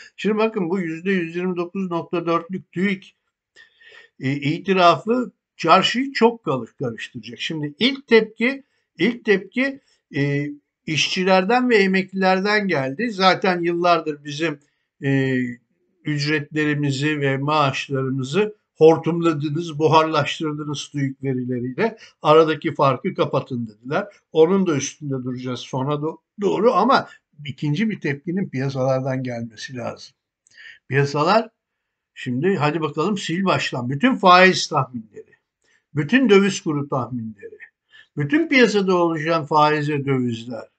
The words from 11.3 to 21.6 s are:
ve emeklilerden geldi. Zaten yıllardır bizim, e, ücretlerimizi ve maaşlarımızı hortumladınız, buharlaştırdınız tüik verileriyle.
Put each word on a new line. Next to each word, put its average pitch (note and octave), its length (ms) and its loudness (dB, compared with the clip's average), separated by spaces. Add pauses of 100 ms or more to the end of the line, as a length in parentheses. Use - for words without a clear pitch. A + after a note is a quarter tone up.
ve A3+ 80 4
emeklilerden F#3+ 920 0
geldi. C#3+ 440 -2
Zaten F#3 500 2
yıllardır E3+ 640 0
bizim, D3 360 -6 (440)
e, C3+ 340 0 (720)
ücretlerimizi D3 1120 -2
ve C3+ 180 0
maaşlarımızı C#3 1200 -2 (200)
hortumladınız, D#3+ 1040 2
buharlaştırdınız D3+ 1080 0
tüik C#3 360 -4
verileriyle. B2+ 720 -4 (240)